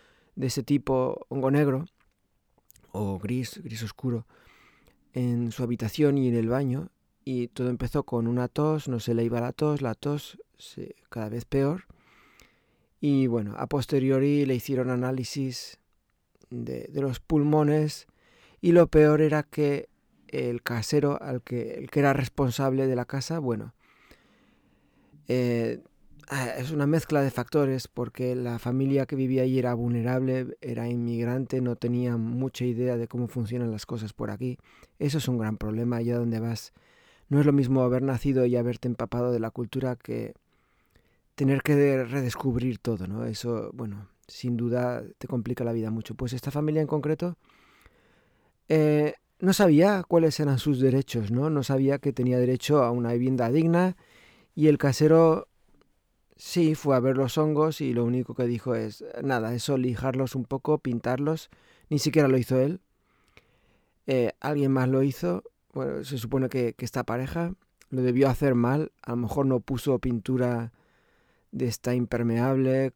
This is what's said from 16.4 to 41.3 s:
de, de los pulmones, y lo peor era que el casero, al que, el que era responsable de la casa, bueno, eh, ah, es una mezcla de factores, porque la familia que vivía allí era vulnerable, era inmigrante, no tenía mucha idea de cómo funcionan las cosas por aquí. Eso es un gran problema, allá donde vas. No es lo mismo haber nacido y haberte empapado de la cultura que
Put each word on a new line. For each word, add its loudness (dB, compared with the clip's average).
de, -8
de -4
los -2
pulmones, 2
y 4
lo 10
peor 6
era 2
que -2
el -4
casero, 0
al -8
que, -6
el -12
que 0
era 6
responsable 0
de 0
la -2
casa, -6
bueno, -4
eh, 0
ah, -4
es -8
una 0
mezcla 2
de 0
factores, -2
porque -4
la -4
familia 0
que -6
vivía 0
allí 2
era 0
vulnerable, -2
era -6
inmigrante, -2
no -2
tenía -2
mucha -4
idea 0
de -4
cómo -4
funcionan -4
las -8
cosas -8
por -8
aquí. -8
Eso -2
es -2
un 0
gran -2
problema, -4
allá -2
donde -2
vas. -6
No 4
es 6
lo 6
mismo 4
haber 2
nacido 2
y 2
haberte -2
empapado -2
de 0
la -4
cultura -4
que -8